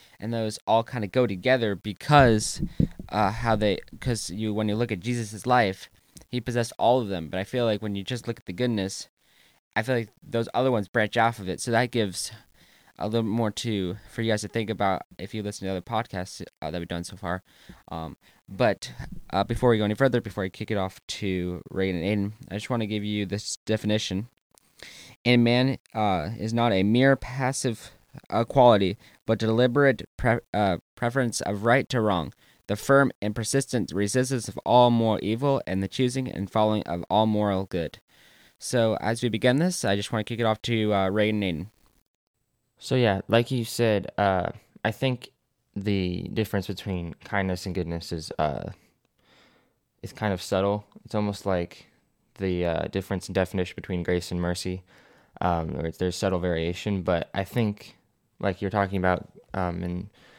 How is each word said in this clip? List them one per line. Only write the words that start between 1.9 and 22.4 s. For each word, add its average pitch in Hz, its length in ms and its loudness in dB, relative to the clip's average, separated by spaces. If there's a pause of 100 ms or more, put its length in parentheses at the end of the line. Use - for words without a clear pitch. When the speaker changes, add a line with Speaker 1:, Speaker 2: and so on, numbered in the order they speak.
Speaker 1:
uh, 101 240 0
how 113 240 0
they, 104 200 2 (220)
'cause 120 320 -4
you, 107 240 -4
when 107 140 0
you 104 80 0
look 117 160 -2
at 92 80 -6
Jesus's 110 480 -4
life, 120 420 2 (380)
he 123 120 -6
possessed 120 380 -2
all 123 220 4
of 110 80 -4
them. 85 200 -4
But 92 120 -4
I 98 40 -4
feel 123 200 -2
like 107 180 0
when 104 140 -4
you 98 80 -6
just 117 240 -8
look 113 100 -4
at - 80 -20
the 95 60 -8
goodness, 107 560 -2 (680)
I 107 80 0
feel 127 140 0
like 113 140 -4 (120)
those 117 320 -2
other 131 160 2
ones 110 160 0
branch 107 300 0
off 113 240 4
of 92 80 -8
it. 92 120 -4
So 123 120 -4
that 117 180 2
gives 104 400 -2 (720)
a 98 80 -4
little 113 200 0
more 110 220 0
to, 98 460 -4 (120)
for - 140 -8
you 113 80 0
guys 107 120 0
to 104 60 -6
think 110 220 -4
about 95 320 0 (160)
if - 160 -10
you 110 80 -4
listen 101 240 -6
to 95 60 -2
other 90 100 -4
podcasts, 98 640 -6 (180)
uh, 76 80 -4
that 87 80 -4
we've 85 80 -6
done 85 160 -4
so - 140 -12
far. 92 260 -4 (460)
Um, 82 280 -8 (320)
but, 101 440 0 (380)
uh, - 120 2
before 120 280 2
we 113 80 4
go 107 60 2
any 104 100 0
further, 123 260 2
before 101 240 -6
I 95 60 -4
kick - 200 -8
it 107 80 0
off 95 300 -4
to 90 600 -4
Reagan 95 320 -2
and 101 320 0
Aiden, - 0 - (160)